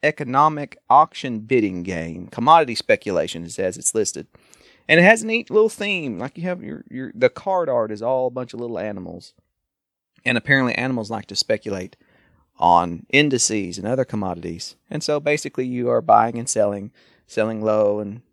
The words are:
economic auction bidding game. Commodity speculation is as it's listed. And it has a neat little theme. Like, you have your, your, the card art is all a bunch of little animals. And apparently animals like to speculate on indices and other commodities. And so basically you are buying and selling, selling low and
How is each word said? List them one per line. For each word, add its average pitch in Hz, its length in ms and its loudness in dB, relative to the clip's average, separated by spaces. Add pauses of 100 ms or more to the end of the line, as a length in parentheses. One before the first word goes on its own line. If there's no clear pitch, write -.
economic 147 760 0 (100)
auction 131 520 4
bidding 107 420 0
game. 87 460 -8
Commodity 131 480 4
speculation 85 680 0
is 85 140 -14
as 92 180 -2
it's - 180 -4
listed. 104 320 -4 (600)
And 156 100 6
it 175 40 6
has 220 200 6
a 220 40 -8
neat 226 240 -4
little 214 180 4
theme. 175 500 -4
Like, 123 200 -8
you 170 60 -8
have 180 180 -6
your, - 280 -12
your, 131 240 -10
the 123 140 4
card 180 400 -2
art 117 240 0
is 104 80 -10
all 127 280 0
a - 20 -2
bunch 123 240 -10
of 117 60 -10
little 117 180 -6
animals. 90 560 -10 (880)
And 123 140 0
apparently 131 380 2
animals 120 360 -4
like 107 180 -8
to 98 60 -12
speculate 98 640 -4 (600)
on 85 500 2
indices 113 720 0
and 95 80 -8
other 127 180 0
commodities. 87 720 -8 (140)
And 151 120 -8
so 151 160 -2
basically 147 480 -4
you 123 220 -4
are 117 140 2
buying 113 360 4
and 123 80 -8
selling, 104 460 -2 (340)
selling 110 360 -4
low 107 380 2
and 104 200 -10 (120)